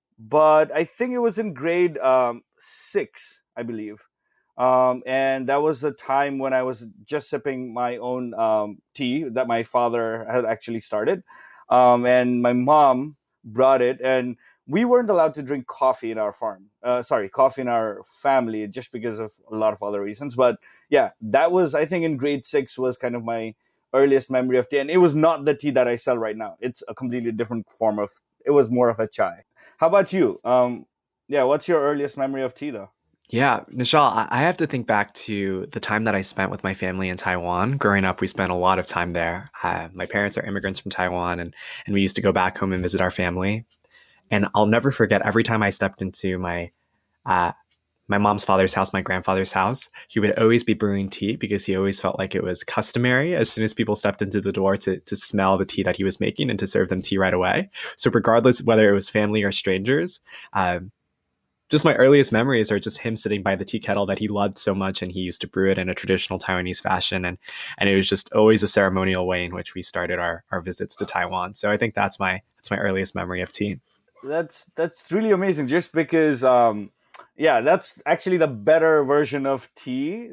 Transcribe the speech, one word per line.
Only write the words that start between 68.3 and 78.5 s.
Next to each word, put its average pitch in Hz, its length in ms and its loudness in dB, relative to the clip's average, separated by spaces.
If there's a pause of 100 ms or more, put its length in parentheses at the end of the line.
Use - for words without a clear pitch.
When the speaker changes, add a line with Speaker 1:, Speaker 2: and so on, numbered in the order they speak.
Speaker 2:
always 110 320 6
a 101 60 2
ceremonial 95 580 2
way 90 160 -2
in 87 100 -8
which 90 200 -12
we 92 80 -10
started 90 380 -6
our, 85 340 -6
our 92 80 -4
visits 92 340 -10
to 101 100 -8
Taiwan. 92 500 -6
So 104 140 -4
I 104 60 2
think 113 200 -2
that's 98 220 -2
my, 92 240 -4 (140)
that's - 160 -14
my 101 60 -2
earliest 95 360 -2
memory 90 280 -6
of 95 100 -8
tea. 104 300 -6 (420)
Speaker 1:
That's, 156 520 -8
that's - 360 -6
really 214 200 2
amazing, 180 340 2
just 160 280 -2
because, 156 500 2
um, 117 480 4 (440)
yeah, 139 260 2
that's - 440 0
actually 180 320 0
the 160 100 4
better 156 560 4